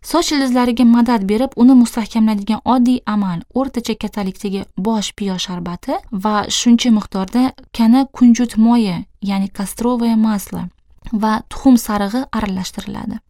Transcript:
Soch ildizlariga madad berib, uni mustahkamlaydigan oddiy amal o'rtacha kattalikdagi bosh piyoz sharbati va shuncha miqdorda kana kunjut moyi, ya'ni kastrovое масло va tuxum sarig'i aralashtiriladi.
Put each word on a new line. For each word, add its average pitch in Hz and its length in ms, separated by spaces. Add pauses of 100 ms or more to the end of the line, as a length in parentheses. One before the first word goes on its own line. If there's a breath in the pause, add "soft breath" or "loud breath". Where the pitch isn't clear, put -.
Soch - 320
ildizlariga 247 500
madad 233 460
berib, 247 260
uni 247 180
mustahkamlaydigan 220 880
oddiy 247 360 (140)
amal 190 260 (180)
o'rtacha 247 440
kattalikdagi 196 600 (240)
bosh 220 220 (100)
piyoz 190 280
sharbati 175 480 (180)
va 208 240 (220)
shuncha 240 380
miqdorda 196 460 (340)
kana 233 300 (100)
kunjut 240 400
moyi, 220 480 (260)
ya'ni 196 180
kastrovое 233 680
масло 214 480 (500)
va 220 380
tuxum 262 260 (100)
sarig'i 208 360 (140)
aralashtiriladi. - 840 (120)